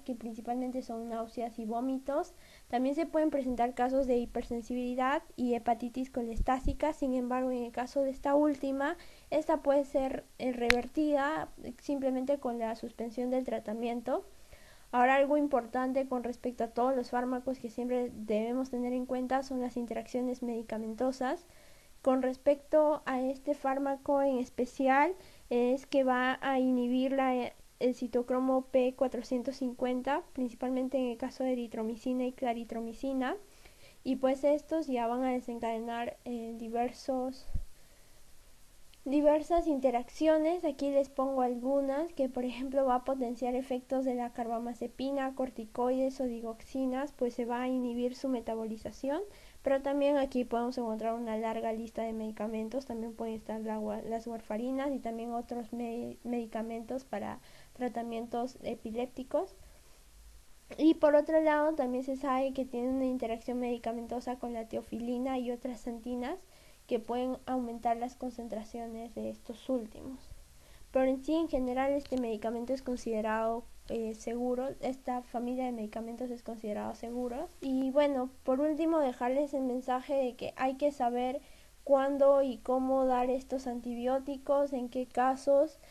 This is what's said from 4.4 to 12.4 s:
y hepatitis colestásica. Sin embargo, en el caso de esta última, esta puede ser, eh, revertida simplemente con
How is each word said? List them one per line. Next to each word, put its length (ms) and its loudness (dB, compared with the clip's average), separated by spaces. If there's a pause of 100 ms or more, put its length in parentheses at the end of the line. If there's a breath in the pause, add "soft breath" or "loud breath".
y 180 2
hepatitis 580 -2
colestásica. 840 2
Sin 220 0
embargo, 360 0
en 120 -2
el 80 -6
caso 300 -2
de 100 2
esta 240 2
última, 600 4 (360 loud breath)
esta 320 2
puede 220 4
ser, 380 0 (140)
eh, 140 -2
revertida 960 2 (300)
simplemente 600 -2
con 200 -4